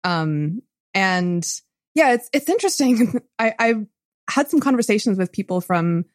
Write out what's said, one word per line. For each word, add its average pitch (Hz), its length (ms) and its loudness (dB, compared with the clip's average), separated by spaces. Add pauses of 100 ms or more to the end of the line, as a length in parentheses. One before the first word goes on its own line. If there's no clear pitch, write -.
Um, 160 560 -2 (320)
and 180 520 0 (500)
yeah, 285 180 4
it's, 240 180 -4
it's 285 160 -2
interesting. 254 720 0 (100)
<laughs> - 100 -20
I, 226 200 0
I 226 140 2 (560)
had 285 200 0
some 311 120 2
conversations 220 560 0
with 185 160 -2
people 185 260 -4
from 170 560 0